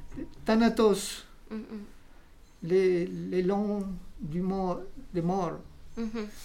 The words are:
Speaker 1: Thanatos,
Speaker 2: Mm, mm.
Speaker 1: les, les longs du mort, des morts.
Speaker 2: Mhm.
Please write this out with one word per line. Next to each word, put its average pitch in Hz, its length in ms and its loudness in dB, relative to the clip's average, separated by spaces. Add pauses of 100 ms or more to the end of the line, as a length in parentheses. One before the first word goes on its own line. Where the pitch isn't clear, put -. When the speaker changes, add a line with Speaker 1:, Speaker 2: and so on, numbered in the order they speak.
(440)
Speaker 1:
Thanatos, 226 800 4 (260)
Speaker 2:
Mm, 214 60 -10
mm. 214 40 -8 (1040)
Speaker 1:
les, 180 420 4
les 180 360 -2
longs 202 440 0 (340)
du 170 200 -4
mort, 190 400 0 (340)
des 170 80 0
morts. 170 360 0 (380)
Speaker 2:
Mhm. 226 300 -4 (180)